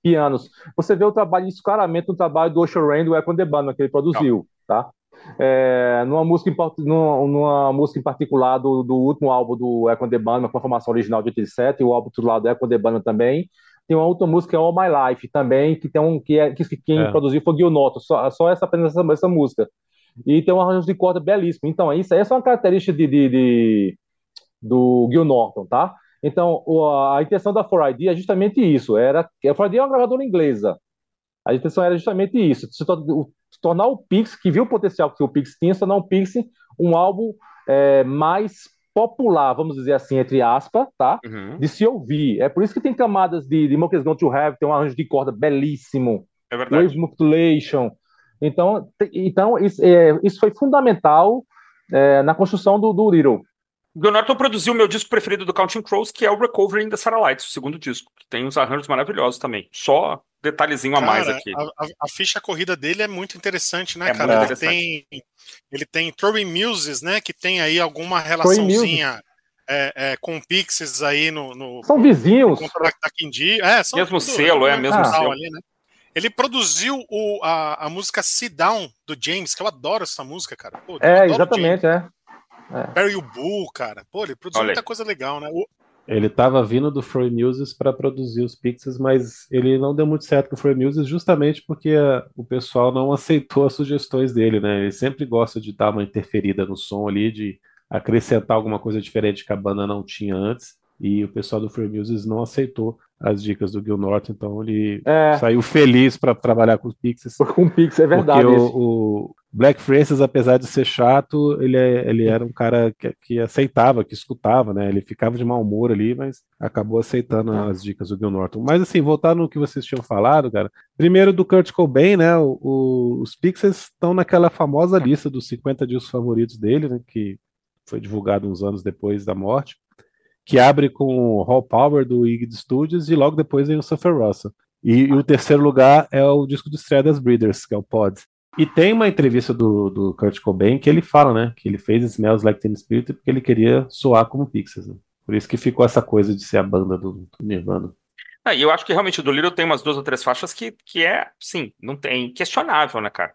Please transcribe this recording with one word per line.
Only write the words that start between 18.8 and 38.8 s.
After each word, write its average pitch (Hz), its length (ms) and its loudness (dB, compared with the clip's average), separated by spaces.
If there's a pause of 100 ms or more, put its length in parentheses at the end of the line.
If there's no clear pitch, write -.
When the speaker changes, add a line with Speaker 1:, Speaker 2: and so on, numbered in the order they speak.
Speaker 1:
essa, 165 160 2
essa 165 140 0
música. 139 420 0 (580)
E 151 140 4
tem 180 120 2
um 185 60 4
arranjo 185 260 0
de 185 80 -2
corda 180 280 0
belíssimo. 170 500 -2
Então, 160 220 0
isso, 185 200 -2
essa 202 200 2
é 254 40 2
uma 254 60 -2
característica 196 480 2
de, 151 160 2
de, 135 220 4
de, 117 680 2 (640)
do 123 480 2
Gil 160 140 4
Norton, 117 420 0
tá? 151 300 -2 (260)
Então, 170 440 0
o, 160 200 2
a, 139 340 0
a 156 40 0
intenção 190 300 -2
da 208 100 0
four 165 260 2
I 131 40 -4
D 151 160 -4
é 170 60 0
justamente 196 440 -2
isso. 139 380 2
Era, 139 240 2
a 143 340 -2
four 202 120 0
I - 20 -2
D 208 80 0
é 262 40 4
uma 277 60 0
gravadora 254 340 0
inglesa. 143 560 0 (680)
A 120 80 0
intenção 160 280 -2
era 175 140 2
justamente 196 420 -2
isso. 147 340 0
Se - 140 -10
tor-, 175 140 -2 (100)
o, 147 220 -4 (300)
tornar 175 260 0
o 269 120 -2
Pix, 220 360 -2
que 180 160 -2
viu 202 120 2
o 233 60 -2
potencial 185 460 -2
que 147 80 -2
o 135 60 -2
Pix 143 280 -4
tinha, 175 160 0
se 185 60 -4
tornar 196 160 0
o 190 100 -2
Pix 190 280 -2 (440)
um 170 200 0
álbum, 196 340 0 (340)
é, 139 380 4
mais 160 680 -2 (240)